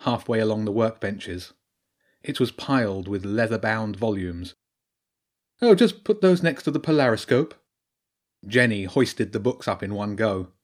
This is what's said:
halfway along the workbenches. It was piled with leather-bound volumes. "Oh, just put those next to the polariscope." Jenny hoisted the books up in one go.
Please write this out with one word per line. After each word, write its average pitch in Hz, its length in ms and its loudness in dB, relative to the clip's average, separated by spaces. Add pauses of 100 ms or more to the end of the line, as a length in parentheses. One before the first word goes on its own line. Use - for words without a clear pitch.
halfway 120 380 -2
along 107 260 0
the 104 80 -2
workbenches. 101 800 -4 (720)
It - 180 -4
was 123 120 0
piled 104 540 -2
with 98 180 -6
leather-bound 110 720 -2
volumes. 92 580 -4 (1080)
"Oh, 233 140 8
just 214 300 2
put 208 180 0
those 180 200 4
next 165 200 0
to - 80 -2
the 156 100 0
polariscope." 135 760 2 (920)
Jenny 110 380 2
hoisted 110 480 0
the 110 80 -4
books 120 280 -2
up 98 140 -4
in 101 100 -6
one 104 240 -6
go. 98 360 -2 (120)